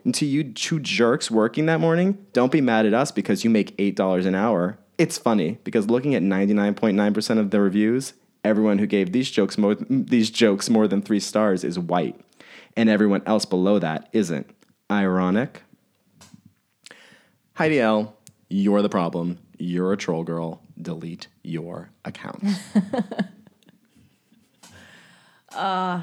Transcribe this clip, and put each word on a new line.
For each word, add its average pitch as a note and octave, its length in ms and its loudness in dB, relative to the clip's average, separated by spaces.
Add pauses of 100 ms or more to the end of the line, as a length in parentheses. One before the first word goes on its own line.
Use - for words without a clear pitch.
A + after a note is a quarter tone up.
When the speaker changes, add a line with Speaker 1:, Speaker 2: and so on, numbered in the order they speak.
Speaker 1:
and B2 120 0
to D#3 100 -2
you D3 180 0
two D3 360 -6
jerks A#2 520 0
working A2+ 360 2
that D#3+ 120 2
morning, E3+ 380 2 (160)
don't B2+ 180 2
be D#3+ 100 4
mad A2+ 240 4
at G#2 80 2
us C3+ 180 0
because G2 320 -2
you A#2 60 2
make G#2+ 280 2
eight G2 180 -2
dollars F#2+ 300 0
an F#2+ 100 0
hour. G2 420 0 (200)
It's E3 200 0
funny G#2+ 460 0
because A2 260 0
looking C3 260 0
at F2 80 0
ninety-nine G2+ 500 2
point G2+ 240 0
nine G#2 160 2
percent A2 260 0
of G2+ 120 -2
the G#2 100 2
reviews, G#2+ 520 0 (300)
everyone G#2+ 360 2
who G#2 80 0
gave G2 240 0
these B2+ 200 0
jokes - 260 -2
more, G#2 180 2 (140)
these B2 420 2
jokes G2+ 380 2
more A2 180 4
than G2 140 0
three G2+ 180 0
stars G2 440 0
is E2+ 160 -6
white, E2+ 400 -2 (560)
and A2+ 140 4
everyone G#2 360 4
else G#2+ 200 2
below F#2+ 340 2
that D#2 320 -4
isn't. E2+ 360 -2 (440)
Ironic. F#2+ 720 0 (1900)
Heidi D#3 260 0
L, A2 380 0 (320)
you're G2+ 320 2
the G2+ 80 0
problem. F2 480 -2 (200)
You're F2+ 360 -2
a G#2 40 -2
troll E2 280 -4
girl. E2 360 -8 (200)
Delete E2+ 460 -12 (160)
your E2 480 -12 (120)
account. - 400 -12
Speaker 2:
<laughs> G3+ 100 -2 (3000)
Uh, F#3 500 -4